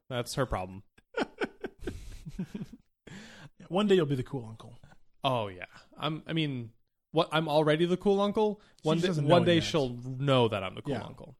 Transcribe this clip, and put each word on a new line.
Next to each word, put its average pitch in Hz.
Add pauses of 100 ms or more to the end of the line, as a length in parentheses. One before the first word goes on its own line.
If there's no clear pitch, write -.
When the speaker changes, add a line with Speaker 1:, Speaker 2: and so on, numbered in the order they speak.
Speaker 1:
That's 120
her 135
problem. 95 (320)
<laughs> 466 (2500)
Speaker 2:
One 202
day 196
you'll 170
be 139
the 127
cool 123
uncle. 113 (460)
Speaker 1:
Oh 123
yeah. 92 (320)
I'm, 156
I 160
mean, 135 (400)
what, 160
I'm 160
already 156
the 175
cool 196
uncle. 208 (240)
One 156
Speaker 2:
She 170
Speaker 1:
day, 190
Speaker 2:
doesn't 151
Speaker 1:
one 170
Speaker 2:
know -
Speaker 1:
day 170
Speaker 2:
yet. 160
Speaker 1:
she'll 139
know 127
that 104
I'm 95
the 113
cool 135
Speaker 2:
Yeah. 107
Speaker 1:
uncle. -